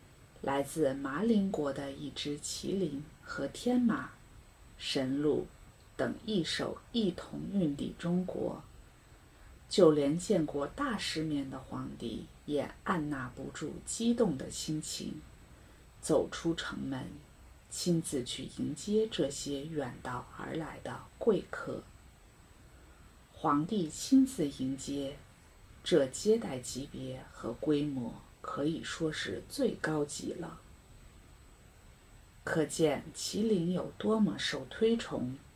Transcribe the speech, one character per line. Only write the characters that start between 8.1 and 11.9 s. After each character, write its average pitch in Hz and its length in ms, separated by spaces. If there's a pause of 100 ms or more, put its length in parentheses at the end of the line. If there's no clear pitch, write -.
国， - 380 (1080)
就 175 220
连 147 280
见 175 280
过 143 220
大 269 280
世 160 260
面 143 280
的 135 80
皇 131 400